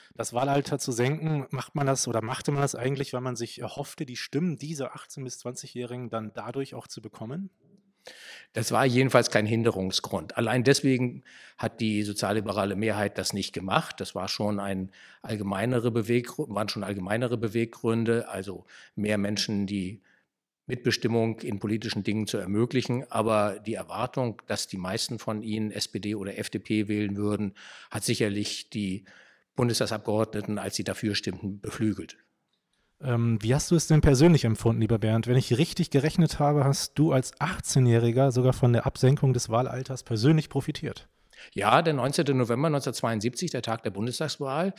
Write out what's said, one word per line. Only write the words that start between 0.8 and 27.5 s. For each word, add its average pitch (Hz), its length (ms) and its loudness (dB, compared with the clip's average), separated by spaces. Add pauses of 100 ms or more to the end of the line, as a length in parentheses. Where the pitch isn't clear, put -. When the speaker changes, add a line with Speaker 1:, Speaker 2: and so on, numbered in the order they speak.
Speaker 1:
senken, 143 600 0
macht - 240 -8
man 143 120 0
das 135 220 0
oder 113 140 0
machte 123 280 -4
man 143 120 0
das 143 120 0
eigentlich, 135 380 -4
weil 127 80 -4
man 127 160 -4
sich 113 240 -8
erhoffte, 139 460 -8
die 123 100 -14
Stimmen 156 400 -2
dieser 143 380 -8
achtzehn - 280 -14
bis 127 160 -10
zwanzigjährigen 123 720 -10
dann 110 260 -6
dadurch 123 400 -8
auch 120 140 -14
zu - 140 -14
bekommen? 131 480 -10 (1040)
Speaker 2:
Das 110 180 -2
war 117 140 4
jedenfalls 123 440 4
kein 107 140 4
Hinderungsgrund. 104 920 -2
Allein 113 260 2
deswegen 131 600 2 (340)
hat - 240 -4
die 107 200 0
sozialliberale 101 720 0
Mehrheit 101 440 0
das 95 160 -2
nicht 98 180 -4
gemacht. 95 480 -2
Das - 140 -8
war 95 140 -6
schon 104 320 -2
ein 95 300 -4 (300)
allgemeinere 110 680 -2
Beweggrü-, 120 580 -2
waren 104 220 -4
schon 101 140 -6
allgemeinere 104 520 -2
Beweggründe, 117 920 0
also 95 360 -8 (320)
mehr 104 220 0
Menschen 101 480 -2
die 98 340 -6 (640)
Mitbestimmung 113 720 0
in 104 200 -6
politischen 107 420 -4
Dingen 104 240 -2
zu 110 120 -4
ermöglichen. 120 720 0
Aber 107 520 0
die 107 140 -6
Erwartung, 107 720 -6
dass - 200 -4
die - 120 -10
meisten 98 400 -6
von 110 240 -6
ihnen 107 280 -4
S 104 160 -6
P 104 140 -8
D 104 160 -4
oder 98 220 -8
F 104 120 -6
D 110 80 -4
P 107 300 -2
wählen 104 280 -2
würden, 104 380 -2 (360)